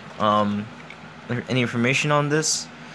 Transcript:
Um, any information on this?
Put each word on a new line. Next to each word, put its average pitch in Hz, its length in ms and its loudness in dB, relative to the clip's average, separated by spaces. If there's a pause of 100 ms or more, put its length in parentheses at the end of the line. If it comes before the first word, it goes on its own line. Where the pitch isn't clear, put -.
(180)
Um, 104 480 2 (840)
any 127 100 4
information 123 500 2
on 147 200 4
this? 151 360 0 (280)